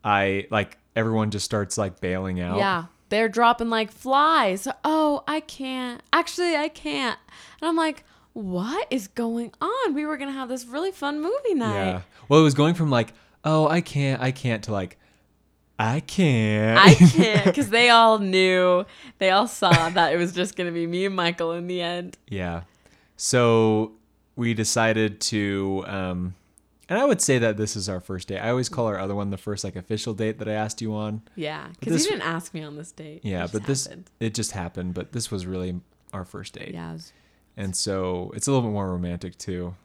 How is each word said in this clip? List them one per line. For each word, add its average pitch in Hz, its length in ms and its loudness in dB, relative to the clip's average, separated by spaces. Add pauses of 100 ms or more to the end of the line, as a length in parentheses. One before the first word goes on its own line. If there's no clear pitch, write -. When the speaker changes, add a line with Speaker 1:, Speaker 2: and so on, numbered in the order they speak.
Speaker 1:
I, 98 460 2
like, 104 280 -2 (180)
everyone 110 340 0
just 101 140 -6
starts, 101 320 -4
like, 98 240 -4
bailing 92 400 -4
out. 87 180 -2
Speaker 2:
Yeah. 185 260 0 (260)
They're 220 200 2
dropping 233 400 2
like 220 200 -2
flies. 269 760 0 (160)
"Oh, 302 420 2
I 311 140 -4
can't. 262 640 -10 (100)
Actually, 339 440 0
I 302 120 -2
can't." 285 500 -4 (420)
And 311 80 -2
I'm 330 80 0
like, 320 280 -2 (300)
"What 214 560 -4
is 214 180 -4
going 233 440 -6 (100)
on? 427 320 -2
We 302 100 -4
were 302 140 -6
gonna 277 140 -8
have 262 180 -8
this 247 160 -8
really 311 260 -6
fun 294 280 -6
movie 440 340 -2
night." 226 200 0 (120)
Speaker 1:
Yeah. 92 140 -4 (280)
Well, 151 120 8
it - 20 8
was 147 100 6
going 147 220 2
from, 165 160 0
like, 117 240 0 (300)
"Oh, 156 220 4
I 165 140 2
can't, 139 400 -2
I 131 100 0
can't," 120 340 -4
to, 110 80 -6
like, 95 260 -6 (800)
"I 113 220 2
can't." 113 800 2
Speaker 2:
"I 185 160 10
Speaker 1:
<laughs> 170 220 10
Speaker 2:
can't," 226 400 6
'cause 269 140 0
they 233 180 6
all 226 300 8
knew. 185 680 4 (320)
They 190 140 2
all 208 180 4
saw 165 400 4
that 170 240 2
it 170 60 2
was 175 160 -2
just 180 200 -4
gonna 175 180 -4
be 170 140 -4
me 175 200 -2
and 196 100 -4
Michael 170 360 -2
in 175 140 -6
the 180 140 -6
end. 175 380 -8 (100)
Speaker 1:
Yeah. 87 360 -6 (520)
So 110 760 2 (440)
we 117 160 -2
decided 110 680 0
to, 98 680 -2
um, 90 480 -6 (560)
and 185 80 -2
I 269 60 2
would 269 160 2
say 131 180 2
that 113 200 0
this 107 180 -4
is 95 120 -8
our 92 120 -6
first 92 280 -10
date. 95 100 -6
I 107 100 -4
always 123 220 -2
call 120 160 -2
our 101 120 -2
other 95 160 -4
one 101 160 -4
the 98 60 -6
first, 101 260 -8
like, 95 140 -8
official 107 380 -6
date 110 240 -4
that 107 100 -8
I 107 40 -4
asked 107 280 -4
you 107 140 -4
on. 107 260 -6 (160)
Speaker 2:
Yeah, 151 320 -8
Speaker 1:
But 165 140 -20
Speaker 2:
'cause - 100 -2
Speaker 1:
this 311 120 0
Speaker 2:
you 427 80 -2
didn't - 100 -4
ask 165 320 -6
me 160 80 -8
on 147 140 -14
this 160 160 -16
date. 156 320 -18
Speaker 1:
Yeah, 90 160 -4
Speaker 2:
It - 20 -4
just 87 100 -6
Speaker 1:
but 104 140 -4
this, 135 200 -2
Speaker 2:
happened. - 240 -18 (100)
Speaker 1:
it 113 140 -4
just - 180 -6
happened, 90 420 -8
but - 180 -10
this 117 180 -6
was 95 140 -6
really 92 360 -6 (340)
our 95 100 -10
first 101 300 -16
date. - 180 -14
Speaker 2:
Yeah, 170 180 -12
it - 40 -12
was 165 180 -18 (460)
Speaker 1:
And 95 180 -6
so 92 580 -4
it's - 120 -6
a 139 60 0
little 127 140 2
bit 107 60 -4
more 98 180 -4
romantic 87 460 -6
too. 90 380 -8 (100)